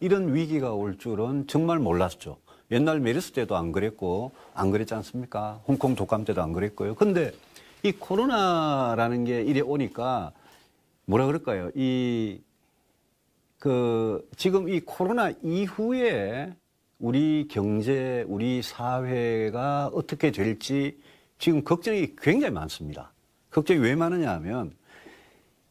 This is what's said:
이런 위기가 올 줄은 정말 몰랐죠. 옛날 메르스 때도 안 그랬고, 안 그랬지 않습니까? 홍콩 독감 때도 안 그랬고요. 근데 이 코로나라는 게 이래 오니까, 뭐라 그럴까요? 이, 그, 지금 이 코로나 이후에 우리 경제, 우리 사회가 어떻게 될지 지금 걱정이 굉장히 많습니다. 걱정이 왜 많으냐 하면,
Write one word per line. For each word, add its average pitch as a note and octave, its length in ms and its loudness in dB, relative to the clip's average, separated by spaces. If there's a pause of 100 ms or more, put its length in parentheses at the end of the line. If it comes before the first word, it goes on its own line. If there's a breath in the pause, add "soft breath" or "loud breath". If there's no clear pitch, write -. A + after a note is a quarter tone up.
이런 F#3 340 2
위기가 D3+ 380 0
올 G2+ 240 -4
줄은 A#2+ 500 -4
정말 E3 320 2
몰랐죠. F2 580 -2 (340 soft breath)
옛날 D3+ 280 2
메르스 A#2+ 320 0
때도 G#2 240 -2
안 E2+ 160 -2
그랬고, G2 600 -2 (220 loud breath)
안 F#2+ 180 0
그랬지 G#2+ 240 0
않습니까? G#2+ 720 -8
홍콩 C3+ 280 2
독감 G#2+ 300 0
때도 F2+ 160 0
안 D#2+ 100 -2
그랬고요. G2+ 440 -2
근데 F3 360 2 (520 loud breath)
이 G3+ 100 2
코로나라는 D#3 1300 0
게 A#2+ 180 0
이래 C3+ 200 2
오니까, B2+ 720 -2 (720 soft breath)
뭐라 A2+ 220 4
그럴까요? B2 480 -2
이, B2 640 0 (1200)
그, A#2 760 0
지금 F#3 320 2
이 F3+ 140 0
코로나 G3 500 0 (100)
이후에 F3+ 1120 -2 (460)
우리 D3 500 2
경제, A#2 800 0
우리 A#2+ 340 -2
사회가 B2 1300 -2
어떻게 D3+ 380 0
될지 A2+ 640 -2 (420 soft breath)
지금 D#3 240 4
걱정이 F3 540 0
굉장히 G#3 360 2
많습니다. D2+ 580 -10 (400)
걱정이 D#3+ 280 4
왜 B2+ 160 4
많으냐 E3 380 0
하면, F2+ 400 -4 (960 loud breath)